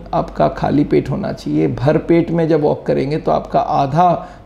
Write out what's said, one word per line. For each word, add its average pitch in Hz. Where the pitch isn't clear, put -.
आपका 151
खाली 147
पेट 143
होना 139
चाहिए। 151
भर 135
पेट 170
में 165
जब 160
walk 147
करेंगे 143
तो 156
आपका -
आधा 151